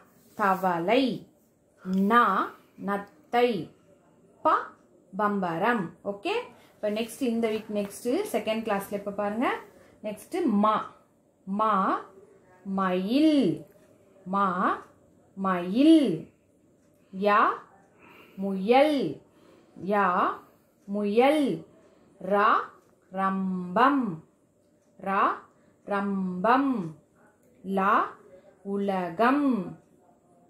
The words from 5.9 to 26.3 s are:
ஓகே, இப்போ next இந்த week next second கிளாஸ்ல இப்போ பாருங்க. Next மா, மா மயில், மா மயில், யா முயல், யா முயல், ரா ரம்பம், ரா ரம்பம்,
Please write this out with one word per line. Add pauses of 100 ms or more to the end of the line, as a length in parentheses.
ஓகே, (400)
இப்போ
next
இந்த
week (100)
next (260)
second
கிளாஸ்ல
இப்போ
பாருங்க. (580)
Next (260)
மா, (840)
மா (1040)
மயில், (1000)
மா (1040)
மயில், (1300)
யா (1040)
முயல், (920)
யா (880)
முயல், (880)
ரா (720)
ரம்பம், (1040)
ரா (720)
ரம்பம், (1040)